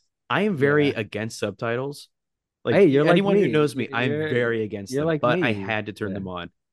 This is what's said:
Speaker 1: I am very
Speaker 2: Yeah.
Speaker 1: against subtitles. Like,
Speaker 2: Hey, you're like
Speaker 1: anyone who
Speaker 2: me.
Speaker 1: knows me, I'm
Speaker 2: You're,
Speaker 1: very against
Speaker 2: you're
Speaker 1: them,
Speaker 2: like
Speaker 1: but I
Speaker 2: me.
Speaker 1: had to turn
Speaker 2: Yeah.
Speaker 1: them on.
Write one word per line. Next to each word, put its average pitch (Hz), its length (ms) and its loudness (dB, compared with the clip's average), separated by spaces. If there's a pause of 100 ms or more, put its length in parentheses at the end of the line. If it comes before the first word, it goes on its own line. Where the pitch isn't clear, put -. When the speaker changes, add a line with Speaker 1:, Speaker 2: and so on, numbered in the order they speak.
(300)
Speaker 1:
I 151 140 0
am 208 120 0
very 143 340 4
Speaker 2:
Yeah. 117 100 -4
Speaker 1:
against 107 400 -6
subtitles. 117 680 -6 (560)
Like, 120 120 2
Speaker 2:
Hey, 196 100 8
you're 143 200 6
like 170 120 4
Speaker 1:
anyone 196 200 2
who 185 100 4
Speaker 2:
me. 120 40 0
Speaker 1:
knows 151 240 2
me, 120 160 -4
I'm 123 200 -2
Speaker 2:
You're, 151 180 -4
Speaker 1:
very 117 340 0
against 101 300 -8
Speaker 2:
you're 139 80 -2
Speaker 1:
them, 160 60 0
Speaker 2:
like 160 140 0
Speaker 1:
but 123 220 2
I 113 100 0
Speaker 2:
me. 101 120 -6
Speaker 1:
had 107 220 -4
to 104 60 -10
turn 104 180 -6
Speaker 2:
Yeah. - 20 -6
Speaker 1:
them 98 140 -8
on. 87 240 -10 (220)